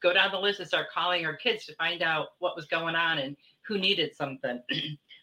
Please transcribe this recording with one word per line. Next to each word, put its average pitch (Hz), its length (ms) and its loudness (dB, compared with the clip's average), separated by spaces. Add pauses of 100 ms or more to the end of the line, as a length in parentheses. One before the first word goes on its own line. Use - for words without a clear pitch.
go 175 120 6
down 190 180 4
the 190 60 -2
list 196 220 0
and 170 80 -10
start 156 240 0
calling 175 320 0
her 156 100 -2
kids - 320 -2
to 156 80 -16
find 170 280 -2
out 156 260 0 (100)
what 175 180 0
was 170 80 -10
going 165 300 0
on 165 240 2
and 143 180 -4 (300)
who 208 120 -2
needed 190 380 0
something. 135 540 -4
<clears throat> 151 280 -4 (240)